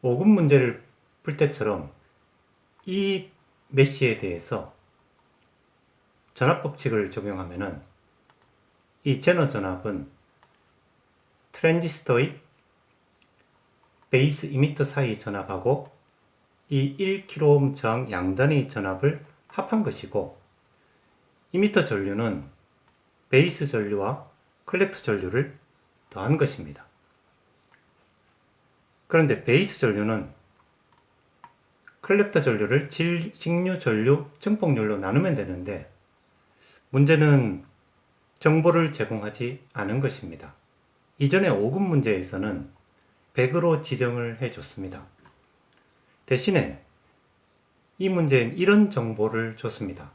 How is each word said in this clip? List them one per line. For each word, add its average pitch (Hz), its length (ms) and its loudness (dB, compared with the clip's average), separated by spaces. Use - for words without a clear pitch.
오급 131 280 2
문제를 139 520 4
풀 151 120 -8
때처럼 107 560 -2
이 196 440 -4
메시에 135 520 2
대해서 90 540 -8
전압 127 300 0
법칙을 110 480 -4
적용하면은 92 720 -8
이 135 160 0
제너 170 300 2
전압은 95 600 -6
트랜지스터의 160 880 0
베이스 143 360 2
이미터 143 400 0
사이 123 340 -2
전압하고 98 800 -4
이 139 280 0
일 196 260 -2
킬로 147 300 4
오hm 139 180 2
저항 117 380 -2
양단의 101 580 0
전압을 101 560 -2
합한 - 340 -2
것이고, - 580 -6
이미터 196 320 2
전류는 104 640 -4
베이스 156 360 2
전류와 104 640 -4
컬렉터 196 340 -2
전류를 104 560 -2
더한 110 260 0
것입니다. 82 480 -4
그런데 151 360 2
베이스 165 360 2
전류는 107 520 -2
컬렉터 202 420 2
전류를 123 460 0
질-, 170 440 -4
직류 180 460 -2
전류, 127 500 2
증폭률로 127 580 0
나누면 131 360 0
되는데, 92 580 -8
문제는 143 760 4
정보를 160 540 2
제공하지 110 840 -8
않은 110 280 -4
것입니다. - 520 -8
이전에 170 320 4
오급 120 320 0
문제에서는 104 880 -2
백으로 156 480 0
지정을 120 580 -4
해줬습니다. 95 640 -12
대신에 131 600 0
이 185 100 -2
문제엔 139 480 2
이런 202 360 6
정보를 110 680 -2
줬습니다. 92 580 -10